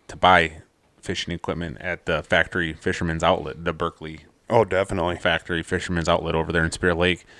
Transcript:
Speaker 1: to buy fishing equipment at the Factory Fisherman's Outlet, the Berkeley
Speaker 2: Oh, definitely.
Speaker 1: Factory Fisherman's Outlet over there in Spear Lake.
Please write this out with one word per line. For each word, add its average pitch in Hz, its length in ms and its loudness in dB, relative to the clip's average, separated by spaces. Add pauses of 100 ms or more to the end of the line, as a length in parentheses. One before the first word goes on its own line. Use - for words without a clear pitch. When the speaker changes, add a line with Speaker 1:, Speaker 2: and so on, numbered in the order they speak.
Speaker 1:
to - 60 -14
buy 85 460 4 (400)
fishing - 320 -8
equipment 82 480 -8
at 87 240 -8
the 78 180 -2
Factory 85 500 0
Fisherman's 82 500 -2
Outlet, 85 420 0
the 85 80 0
Berkeley 80 480 -8 (280)
Speaker 2:
Oh, 113 160 6
definitely. 92 520 0
Speaker 1:
Factory 82 460 -2
Fisherman's 87 440 -4
Outlet 82 280 0
over 82 160 -2
there 82 120 0
in 82 80 0
Spear 90 240 0
Lake. 87 300 0 (140)